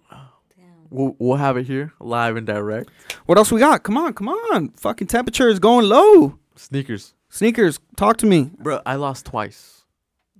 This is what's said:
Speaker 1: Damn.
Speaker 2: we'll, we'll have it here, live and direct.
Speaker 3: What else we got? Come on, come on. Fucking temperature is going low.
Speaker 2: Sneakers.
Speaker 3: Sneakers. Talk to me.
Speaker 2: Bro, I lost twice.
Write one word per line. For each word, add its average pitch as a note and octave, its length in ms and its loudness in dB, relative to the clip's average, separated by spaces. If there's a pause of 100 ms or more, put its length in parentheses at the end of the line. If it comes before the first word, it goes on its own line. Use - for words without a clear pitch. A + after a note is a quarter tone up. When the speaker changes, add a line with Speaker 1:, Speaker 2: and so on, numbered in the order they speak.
(100)
Speaker 1:
Damn. - 80 -20 (720)
Speaker 2:
we'll, C3+ 280 -6
we'll B2 180 0
have C#3 200 -2
it B2+ 100 -6
here, C#3 340 -8
live A#2 360 -4
and A2+ 100 -8
direct. G#2+ 440 -6 (360)
Speaker 3:
What F3+ 120 4
else G#3+ 140 2
we A3 80 0
got? C#4+ 220 4
Come G#3+ 160 -2
on, D#4 160 -4
come G3+ 140 -10
on. F#4 420 -4
Fucking - 380 -10
temperature A#3+ 400 -2
is G3+ 100 0
going A3 300 4
low. D#4+ 500 6 (180)
Speaker 2:
Sneakers. C3 580 -10 (140)
Speaker 3:
Sneakers. G#3+ 500 0 (180)
Talk G#3+ 220 0
to A3+ 80 0
me. D#3+ 320 2
Speaker 2:
Bro, D3+ 280 -6
I B2+ 100 -6
lost C#3 300 -8
twice. - 560 -12 (580)